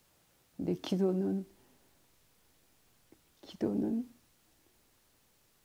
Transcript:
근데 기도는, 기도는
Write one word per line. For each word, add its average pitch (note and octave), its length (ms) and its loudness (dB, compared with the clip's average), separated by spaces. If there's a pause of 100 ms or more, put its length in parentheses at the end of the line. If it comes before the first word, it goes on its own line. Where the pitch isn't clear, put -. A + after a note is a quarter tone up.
(580)
근데 F3 180 0
기도는, F#3+ 680 2 (2000)
기도는 A3 720 -2 (1500)